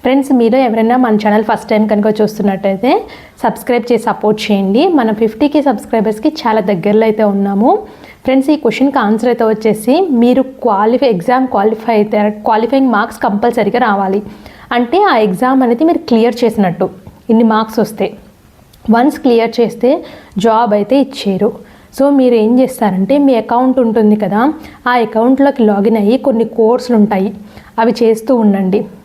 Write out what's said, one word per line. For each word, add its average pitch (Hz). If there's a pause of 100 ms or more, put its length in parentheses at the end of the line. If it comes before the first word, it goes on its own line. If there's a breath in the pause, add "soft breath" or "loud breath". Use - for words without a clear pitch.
ఫ్రెండ్స్, 269
మీరు 233
ఎవరైనా 233
మన 240
ఛానల్ 214
ఫస్ట్ 220
టైమ్ 214
కనుక 214
చూస్తున్నట్టయితే 202 (520 loud breath)
సబ్స్క్రైబ్ 240
చేసి 220
సపోర్ట్ 214
చేయండి. 202
మన 262 (100)
ఫిఫ్టీ 233
కే 294
సబ్స్క్రైబర్స్కి 220
చాలా 220
దగ్గరలో 208
అయితే 220
ఉన్నాము. 196 (540 loud breath)
ఫ్రెండ్స్, 269
ఈ 302
క్వశ్చన్కి 277
ఆన్సర్ 226
అయితే 233
వచ్చేసి, 220 (140)
మీరు 247
క్వాలిఫై, 233
ఎగ్జామ్ 247
క్వాలిఫై 220
అయితే 214
క్వాలిఫైయింగ్ 233
మార్క్స్ 220
కంపల్సరీగా 226
రావాలి. 202 (500 loud breath)
అంటే 247
ఆ 359
ఎగ్జామ్ 254
అనేది 240
మీరు 330
క్లియర్ 233
చేసినట్టు, 190 (400)
ఇన్ని 226
మార్క్స్ 220
వస్తే. - (760)
వన్స్ 254
క్లియర్ 233
చేస్తే 240 (340 loud breath)
జాబ్ 220
అయితే 208
ఇచ్చేరు. 202 (480 loud breath)
So 269
మీరు 254
ఏం 226
చేస్తారంటే, 214
మీ 277
అకౌంట్ 247
ఉంటుంది 214
కదా, 214 (340 loud breath)
ఆ 247
అకౌంట్లోకి 247
లాగిన్ 208
అయ్యి 214
కొన్ని 233 (140)
కోర్సులు 240
ఉంటాయి, 208 (460 loud breath)
అవి 233
చేస్తూ 220
ఉండండి. 196 (200)